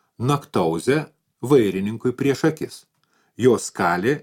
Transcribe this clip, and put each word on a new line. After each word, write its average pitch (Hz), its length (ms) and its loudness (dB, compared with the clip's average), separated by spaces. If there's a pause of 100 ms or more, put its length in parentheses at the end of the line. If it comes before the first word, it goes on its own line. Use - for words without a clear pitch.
(200)
naktauze 123 840 -2 (380)
vairininkui 113 680 2
prieš 131 380 -2
akis. - 260 -8 (640)
Jo 117 180 4
skalė, 92 640 -2